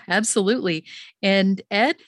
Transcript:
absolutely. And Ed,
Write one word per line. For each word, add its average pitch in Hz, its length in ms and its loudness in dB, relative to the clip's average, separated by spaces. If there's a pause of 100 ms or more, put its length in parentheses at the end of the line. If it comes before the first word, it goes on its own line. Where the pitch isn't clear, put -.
absolutely. 190 760 -2 (380)
And 196 360 2 (120)
Ed, 233 240 0 (120)